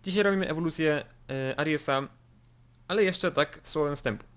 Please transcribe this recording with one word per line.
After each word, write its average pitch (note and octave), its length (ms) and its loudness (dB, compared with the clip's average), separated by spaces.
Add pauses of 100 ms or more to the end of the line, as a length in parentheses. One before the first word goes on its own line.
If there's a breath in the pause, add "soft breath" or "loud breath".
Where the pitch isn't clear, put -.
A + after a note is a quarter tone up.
Dzisiaj F#3+ 200 0
robimy G3 260 2
ewolucję, D#3 560 0 (460)
y, - 60 -4
Ariesa, C#3+ 500 0 (800)
ale G3+ 160 2
jeszcze F3+ 280 2
tak - 320 0
w - 60 -14
słowem D3 260 0
wstępu. A2+ 300 -4 (120)